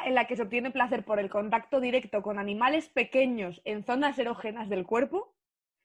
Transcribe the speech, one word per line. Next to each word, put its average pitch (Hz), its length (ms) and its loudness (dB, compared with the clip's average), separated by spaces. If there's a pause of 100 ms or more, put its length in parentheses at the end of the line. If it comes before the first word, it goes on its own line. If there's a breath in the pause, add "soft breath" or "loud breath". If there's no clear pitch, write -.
en 269 100 2
la 240 100 4
que 247 100 -6
se 220 60 -2
obtiene 240 300 -2
placer 240 340 0
por 214 140 0
el 196 100 -2
contacto 214 500 0
directo 247 440 0
con 202 160 -4
animales 240 500 0
pequeños 233 760 0
en 214 220 -6
zonas 277 320 0
erógenas 226 520 -4
del 185 180 -2
cuerpo. 277 480 0 (500)